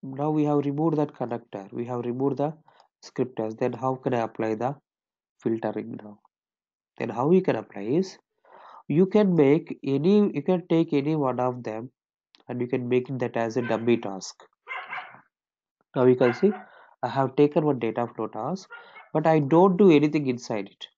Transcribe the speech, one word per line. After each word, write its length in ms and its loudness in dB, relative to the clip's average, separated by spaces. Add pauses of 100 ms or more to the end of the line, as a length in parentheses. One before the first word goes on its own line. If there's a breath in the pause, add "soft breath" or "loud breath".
Now 280 -4
we 140 2
have 140 2
removed 380 0
that 160 -2
connector. 580 -10
We 140 -8
have 140 -6
removed 380 -2
the 160 -2 (480 soft breath)
scripters. 540 -6
Then 180 -4
how 220 -4
can 180 -4
I 80 0
apply 340 -4
the 200 -4 (680)
filtering 600 -4
now? 160 -20 (800)
Then 120 -6
how 180 -2
we 140 6
can 140 0
apply 260 -8
is, 360 -2 (720 loud breath)
you 180 2
can 300 2
make 500 4
any, 480 2
you 80 -4
can 260 -2
take 240 2
any 240 0
one 240 -2
of 240 -2
them 280 -10 (560)
and 140 -6
you 60 -2
can 220 -4
make 180 0 (120)
that 180 -4
as 200 -2
a 40 -2
dummy 360 0
task. 460 -10 (1500)
Now 100 2
you 100 6
can 180 4
see 180 2 (520 loud breath)
I 60 -4
have 260 -2
taken 300 2
one 140 0
data 360 -4
flow 120 -6
task, 420 -8 (440 loud breath)
but 140 0
I 120 4
don't 380 4
do 140 8
anything 360 4
inside 400 -6
it. 200 -20 (100)